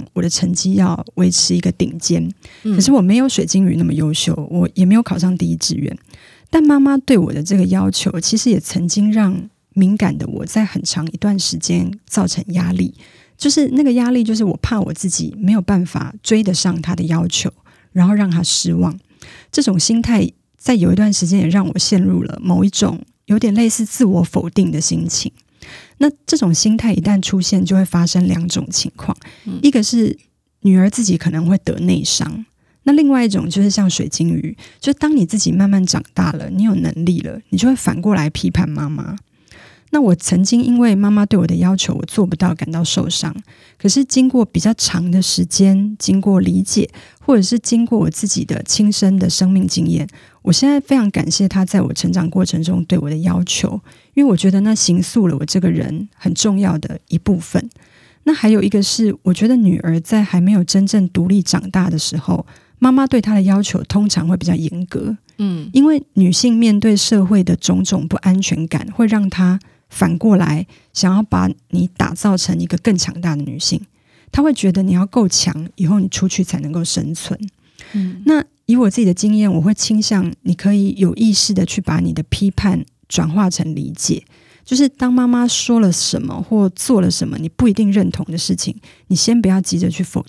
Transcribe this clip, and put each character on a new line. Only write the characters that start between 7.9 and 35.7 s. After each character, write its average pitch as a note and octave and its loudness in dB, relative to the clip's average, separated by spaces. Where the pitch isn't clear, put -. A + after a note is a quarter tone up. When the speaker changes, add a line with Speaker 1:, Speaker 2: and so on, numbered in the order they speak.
Speaker 1:
其 - -2
实 A#3 0
也 G3 2
曾 E3+ -4
经 G#3 2
让 G3 0
敏 G3 4
感 F#3 -2
的 D#3+ -6
我 - -8
在 A3 0
很 F#3+ -6
长 E3 -4
一 - -12
段 G3+ 0
时 E3+ -4
间 F3 -2
造 F#3+ -4
成 - -4
压 F3+ -2
力。 F3+ -2
就 - -2
是 C#4+ 0
那 C4+ 0
个 C4 2
压 A#3+ 0
力， B3 2
就 A3 -2
是 A3 -2
我 F#3 -2
怕 A3 -2
我 F#3 -4
自 F#3 -6
己 D#3+ -6
没 G3+ 2
有 G#3+ 2
办 F3+ 0
法 - -8
追 A3 0
得 F#3+ 0
上 F3 -2
她 E3+ -4
的 F3 -4
要 E3 0
求， - -6
然 F3+ 4
后 G#3 4
让 G#3 2
她 F3 0
失 E3+ -2
望。 E3+ -2
这 D4+ 0
种 F#3+ 0
心 A3+ 0
态 A3+ 0
在 - -2
有 F3+ 2
一 - 4
段 G#3 2
时 F#3 -2
间 F#3 2
也 D#3+ 2
让 F#3 2
我 - -4
陷 G3 2
入 F#3 2
了 - -8
某 F3+ 2
一 G3+ 2
种 F3 -2
有 G#3 2
点 G#3+ 2
类 A3+ 2
似 A3 -2
自 - -2
我 F#3 2
否 F3 -2
定 F3 2
的 D#3 -2
心 E3 -2
情。 - -6
那 C#4+ 2
这 E4 0
种 E3+ 2
心 G#3+ 0
态 A3+ 0
一 - 0
旦 G3 2
出 F#3+ -2
现， F#3 0
就 F#3 0
会 F#3+ 4
发 F3 0
生 F3+ 2
两 F3 -2
种 - -4
情 - -4
况。 - -8
Speaker 2:
嗯。 G#3 -10
Speaker 1:
一 C#4+ 6
个 A#3 2
是 A3 0
女 F#3+ 4
儿 F#3+ 4
自 A#3 -2
己 F#3 0
可 E3+ -2
能 D#3+ -2
会 F#3 2
得 - -4
内 F3 0
伤， D#3+ -6
那 C#4 4
另 D4 4
外 C4 2
一 A3+ 2
种 F3 -2
就 G3 -2
是 G3+ 4
像 G3 2
水 - -4
晶 E3 -2
鱼， E3 -4
就 C#4 0
当 D4+ 0
你 G3+ 2
自 G#3+ -4
己 F3+ 0
慢 F#3+ 2
慢 G3 2